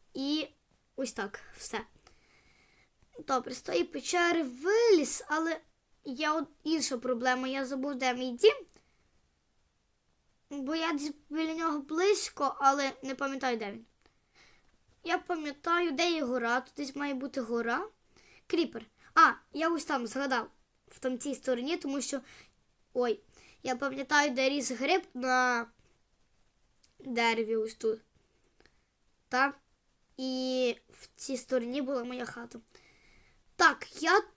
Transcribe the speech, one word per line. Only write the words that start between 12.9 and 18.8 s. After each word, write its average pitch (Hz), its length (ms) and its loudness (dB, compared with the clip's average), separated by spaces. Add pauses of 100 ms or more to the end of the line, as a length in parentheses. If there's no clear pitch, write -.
не 269 120 -6
пам'ятаю, 269 420 -2
де 208 160 -6
він. 226 120 -14 (1200)
Я 339 140 0
пам'ятаю, 339 720 -2
де 339 180 2
є 311 140 0
гора. 247 360 0
Тут 254 160 -12
десь 277 200 -6
має 285 180 -4
бути 262 260 -6
гора. 233 480 -2 (580)
Кріпер. 240 400 -2 (280)